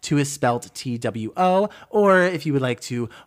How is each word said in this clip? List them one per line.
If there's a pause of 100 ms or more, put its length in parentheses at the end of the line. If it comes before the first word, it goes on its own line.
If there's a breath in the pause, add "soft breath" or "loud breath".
Two
is
spelled
T
W
O. (180 loud breath)
Or
if
you
would
like
to (180 loud breath)